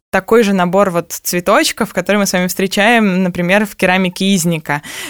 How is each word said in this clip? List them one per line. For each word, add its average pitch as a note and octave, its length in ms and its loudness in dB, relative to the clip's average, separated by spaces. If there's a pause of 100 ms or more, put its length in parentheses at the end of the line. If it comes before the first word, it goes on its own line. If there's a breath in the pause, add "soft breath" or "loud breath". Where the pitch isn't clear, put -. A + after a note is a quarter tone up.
(120)
такой A3 320 2
же G3+ 100 0
набор F#3 360 2
вот E3+ 220 -4
цветочков, G#3 800 -2
который G3 240 -2
мы G3+ 100 0
с - 60 -4
вами F3+ 140 0
встречаем, G3 760 0
например, F3+ 440 0
в - 100 -12
керамике F#3 580 0
Изника. D#3+ 480 -2 (280 loud breath)